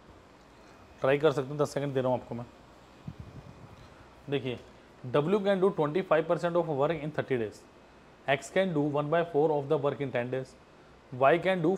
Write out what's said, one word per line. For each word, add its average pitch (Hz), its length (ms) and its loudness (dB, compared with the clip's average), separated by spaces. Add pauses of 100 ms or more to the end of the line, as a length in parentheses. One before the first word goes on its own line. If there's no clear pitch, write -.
(1000)
Try 135 180 4
कर 151 140 4
सकते 131 160 -2
हैं, 147 100 -10
दस 143 120 0
second 143 240 -4
दे 131 60 0
रहा 127 120 0
हूँ 117 80 -2
आपको - 140 -12
मैं। 117 100 -8 (1900)
देखिए, 131 280 -4 (480)
W 147 340 2
can 196 220 2
do 196 100 6
twenty 156 300 0
five 165 260 2
percent 170 280 0
of 165 200 0
work 147 280 0
in 156 120 -6
thirty 131 240 -2
days, 104 200 -6 (680)
X 139 260 0
can 190 200 2
do 147 80 0 (100)
one 147 200 -2
by 170 80 4 (120)
four 143 200 2
of 143 180 -2
the 156 100 2
work 139 200 -2
in 139 140 -6
ten 123 180 -2
days, 131 220 -6 (580)
Y 135 200 6 (120)
can 185 200 0
do 170 140 4